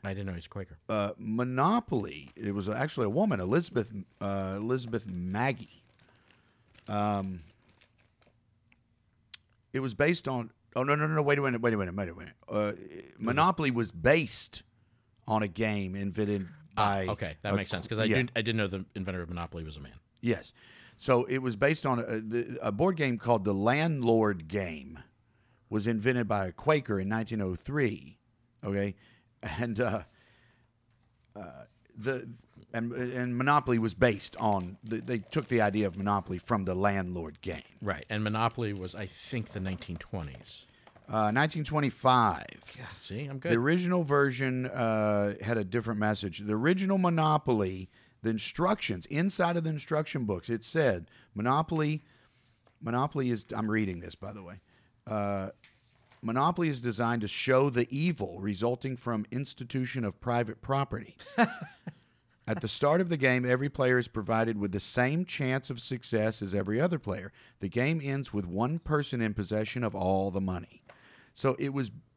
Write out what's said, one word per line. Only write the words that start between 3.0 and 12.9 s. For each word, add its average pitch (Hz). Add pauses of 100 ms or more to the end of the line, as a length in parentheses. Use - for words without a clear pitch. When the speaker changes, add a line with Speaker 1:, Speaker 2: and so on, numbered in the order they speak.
Speaker 2:
a 101
woman, 151
Elizabeth, 113 (280)
uh, 98
Elizabeth 113
Maggie. 101 (1040)
Um, 101 (2250)
it 135
was 127
based 160
on, 120 (240)
oh, 123
no, 143
no, 151
no, 156
no, 151
wait 143
a 143
minute, 123
wait 117
a -
minute, 92
wait 98
a 82
minute. 80 (140)
Uh, 104 (460)